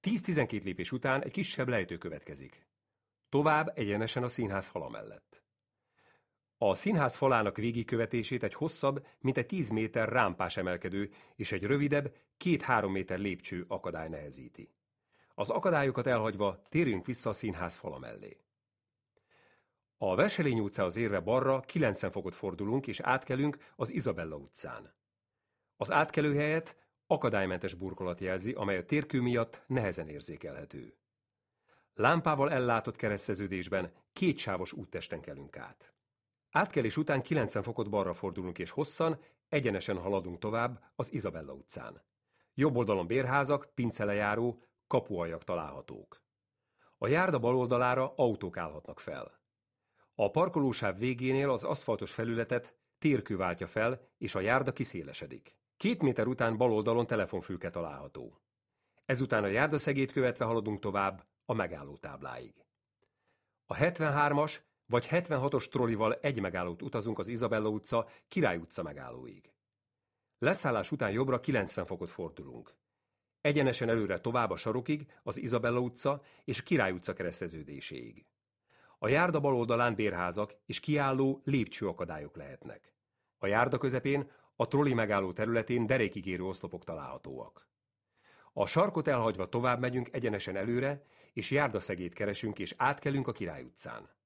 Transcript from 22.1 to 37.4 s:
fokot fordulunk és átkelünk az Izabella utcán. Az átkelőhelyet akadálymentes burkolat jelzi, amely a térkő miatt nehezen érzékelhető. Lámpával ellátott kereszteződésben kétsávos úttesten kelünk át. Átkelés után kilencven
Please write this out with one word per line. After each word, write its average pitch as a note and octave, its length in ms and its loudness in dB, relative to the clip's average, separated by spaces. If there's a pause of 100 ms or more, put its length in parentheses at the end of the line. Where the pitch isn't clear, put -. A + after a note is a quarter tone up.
fokot F#2 240 -6
fordulunk G#2 520 -2
és G#2 140 -8
átkelünk C3 560 0 (200)
az - 160 -2
Izabella F2 440 -2
utcán. - 580 -14 (840)
Az - 160 -4
átkelőhelyet D3+ 840 2 (300)
akadálymentes G2 680 2
burkolat F2+ 460 -6
jelzi, F#2+ 320 -2
amely G2 240 0
a F2 80 -2
térkő D3 360 0
miatt A#2+ 460 0
nehezen F#2+ 420 -2
érzékelhető. D2 920 -12 (960)
Lámpával D3+ 580 4
ellátott A#2+ 440 2
kereszteződésben F#2+ 960 -2 (200)
kétsávos G2 600 0
úttesten F2 480 -8
kelünk C#2+ 360 -14
át. - 360 -18 (580)
Átkelés D3 460 2
után D3 260 2
kilencven A#2 400 0